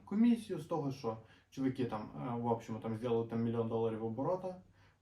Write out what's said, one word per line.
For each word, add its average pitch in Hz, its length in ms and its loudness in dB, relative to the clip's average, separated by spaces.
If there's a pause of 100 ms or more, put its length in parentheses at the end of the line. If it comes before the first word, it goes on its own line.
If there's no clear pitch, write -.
комісію 220 540 4
з 151 60 -8
того, 143 260 0
що 110 260 -4 (320)
чуваки 131 360 0
там, 107 160 -2
е, 131 340 -6
в 120 100 -2
общем, 113 340 0
там 113 180 -4
зробили 117 300 0
там 113 160 -2
мільйон 113 260 0
доларів 113 360 0
оборота, 175 560 -2 (400)